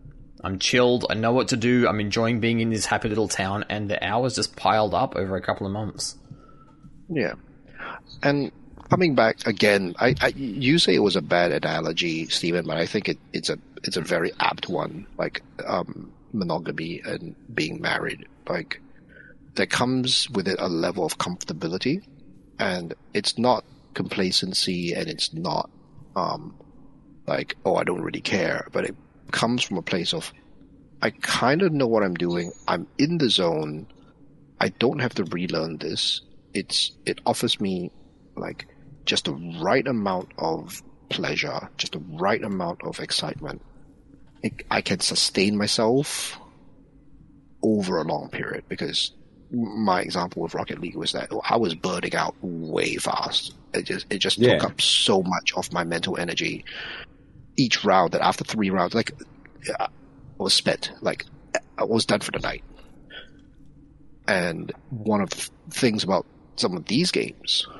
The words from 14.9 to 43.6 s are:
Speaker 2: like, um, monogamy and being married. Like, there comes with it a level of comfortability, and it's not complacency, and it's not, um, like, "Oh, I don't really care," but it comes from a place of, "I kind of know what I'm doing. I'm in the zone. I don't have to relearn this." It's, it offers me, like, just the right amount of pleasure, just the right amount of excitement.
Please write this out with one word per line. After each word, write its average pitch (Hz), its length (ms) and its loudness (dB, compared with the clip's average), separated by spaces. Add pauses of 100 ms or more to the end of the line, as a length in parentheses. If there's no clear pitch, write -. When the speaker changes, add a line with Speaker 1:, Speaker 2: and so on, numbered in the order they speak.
Speaker 2:
like, - 240 -4 (240)
um, 90 460 -4 (200)
monogamy 82 720 -4
and - 300 -8 (180)
being 160 280 -4
married. - 460 -4 (220)
Like, - 320 -6 (760)
there 95 120 0
comes 127 640 0
with 180 180 0
it 190 100 0
a 180 100 0
level 180 360 0
of 156 140 -4
comfortability, 175 840 -4 (560)
and 180 360 -2 (200)
it's - 240 -2
not 120 260 4 (300)
complacency, 98 1000 -2
and 156 140 -4
it's - 260 -4
not, 160 360 -4 (460)
um, 82 380 -4 (720)
like, 67 380 -2
"Oh, 92 120 2
I 85 80 2
don't 87 180 -4
really - 180 -6
care," - 520 -2
but 92 120 -2
it 98 100 -6 (380)
comes 120 300 2
from 95 160 -2
a 82 40 -4
place 87 320 -2
of, - 180 -8 (680)
"I 110 80 2
kind 139 520 2
of 175 100 4
know 139 140 2
what 113 160 4
I'm 92 120 2
doing. 87 380 -2 (160)
I'm 87 180 0 (120)
in 165 200 2
the 131 120 4
zone. 156 560 0 (760)
I 113 80 2
don't 135 320 0
have 127 140 -2
to 101 100 -2
relearn 85 540 -2
this." - 420 -4 (320)
It's, - 400 -2 (120)
it - 220 -4
offers - 340 2
me, 92 300 -2 (460)
like, - 300 -10 (380)
just - 220 0
the 156 80 -4 (260)
right 226 260 2
amount 101 520 -2
of 160 440 -4 (280)
pleasure, 147 640 -4
just - 160 -6
the 151 100 -8 (100)
right 190 300 2
amount 185 400 -4
of 165 180 -8
excitement. - 600 -6 (800)